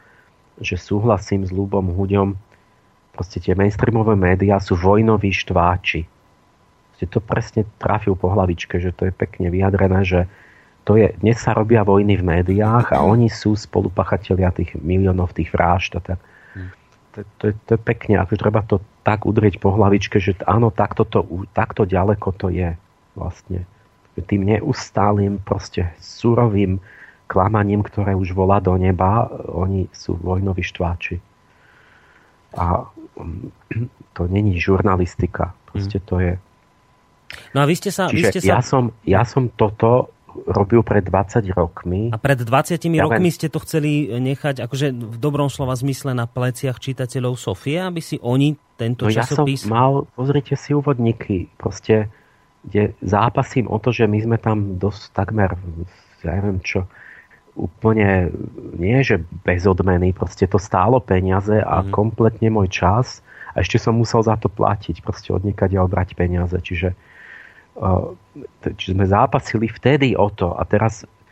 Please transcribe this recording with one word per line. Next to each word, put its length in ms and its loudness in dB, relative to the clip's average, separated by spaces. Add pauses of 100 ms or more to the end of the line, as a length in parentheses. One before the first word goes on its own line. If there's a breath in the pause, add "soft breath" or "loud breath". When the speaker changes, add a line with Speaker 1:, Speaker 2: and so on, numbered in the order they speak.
(580 soft breath)
Speaker 1:
že 240 -6
súhlasím 640 0
s 80 -6
Lubom 400 -2
Huďom. 400 0 (800 soft breath)
Proste 240 -10
tie 160 -2
mainstreamové 640 2
médiá 400 2
sú 160 -4
vojnoví 560 4
štváči. 800 -2 (880)
Ste 100 -6
to 120 -2
presne 420 -4 (160)
trafil 360 -2
po 140 -2
hlavičke, 480 -2
že 140 -4
to 160 -4
je 80 -2
pekne 340 -6
vyjadrené, 560 2
že 180 2 (600 soft breath)
to 140 2
je, 200 6
dnes 200 2
sa 180 -2
robia 300 4
vojny 320 4
v 100 0
médiách 640 2
a 120 2
oni 260 6
sú 260 0
spolupachatelia 960 0
tých 240 -4
miliónov 580 0
tých 200 -6
vražd 420 0
a 80 -6
tak. 180 -8 (340 loud breath)
Speaker 2:
Hm. 160 -14 (400 loud breath)
Speaker 1:
To, 80 -20 (180)
to 100 -8
je, 140 2
to 120 -14
je 120 -4
pekne, 340 0
ako 180 -2
treba 260 0
to 160 -2 (240)
tak 220 0
udrieť 340 2
po 140 0
hlavičke, 460 2
že 160 0 (100)
áno, 260 2
takto 340 0
to 180 0
u-, 240 -8
takto 380 -2
ďaleko 500 0
to 160 -6
je 240 -2 (400)
vlastne. 540 -10 (460 soft breath)
Že 120 -10
tým 220 0
neustálým, 920 0
proste 580 -4
surovým 840 0 (440 loud breath)
klamaním, 560 2
ktoré 340 -2
už 160 -2
volá 260 4
do 160 2
neba, 540 2 (180)
oni 460 -2
sú 240 -8
vojnoví 480 -2
štváči. 560 -6 (1300 soft breath)
A, 340 -2 (260)
mm, 380 -12 (240)
<clears throat> 400 -10
to 100 -4
není 320 0
žurnalistika. 960 0 (160)
Proste 320 -6
Speaker 2:
Hm. 60 -8
Speaker 1:
to 120 -4
je 160 0 (1160 loud breath)
Speaker 2:
No 100 -2
a 80 4
vy 80 2
ste 160 -4
sa, 160 -2
vy 160 0
Speaker 1:
Čiže 80 4
Speaker 2:
ste 100 -4
sa 80 0
Speaker 1:
ja 120 4
som, 220 0 (200)
ja 180 4
som 300 0
toto 640 2 (320)
robil 320 2
pred 240 2
dvadsať 480 -2
rokmi. 560 -2
Speaker 2:
A 80 -4
pred 240 0
dvadsiatimi 560 -2
Speaker 1:
Ja 80 2
len 160 2
Speaker 2:
rokmi 80 4
ste 240 -2
to 80 -6
chceli 480 -2
nechať, 560 -4
akože 320 -2
v 220 -10
dobrom 340 -2
slova 240 -4
zmysle, 380 -4
na 100 -2
pleciach 560 -4
čitateľov 560 -4
Sofie, 480 -4
aby 160 -6
si 180 -8
oni 380 2 (180)
tento 300 -4
Speaker 1:
No 80 2
ja 160 2
som 160 2
Speaker 2:
časopis 240 -2
Speaker 1:
mal, 420 2
pozrite 460 -2
si 160 -8
úvodníky, 800 0
proste, 540 0 (560 soft breath)
kde 380 0
zápasím 640 0
o 80 -2
to, 160 0
že 160 2
my 140 0
sme 180 0
tam 400 -2
dosť 320 -4
takmer, 400 0 (720)
ja 120 -6
neviem 300 -2
čo, 240 -4 (640 loud breath)
úplne, 800 2 (420)
nie 300 2
že 160 2 (240)
bez 220 0
odmeny, 480 2
proste 320 -2
to 120 0
stálo 440 2
peniaze 560 0
a 240 0
Speaker 2:
Mhm. 100 -6
Speaker 1:
kompletne 560 0
môj 240 2
čas 480 0 (320 loud breath)
a 80 -4
ešte 180 0
som 200 0
musel 240 2
za 160 0
to 100 -2
platiť, 540 -2
proste 320 -8
odniekaďaľ 540 0
brať 260 -2
peniaze, 420 -2
čiže, 380 -4 (800 loud breath)
eh, 300 0 (540)
t-, 140 -6
čiže 200 -8
sme 140 2
zápasili 600 2
vtedy 480 2
o 140 4
to 220 -2
a 120 -6
teraz 420 0 (260 soft breath)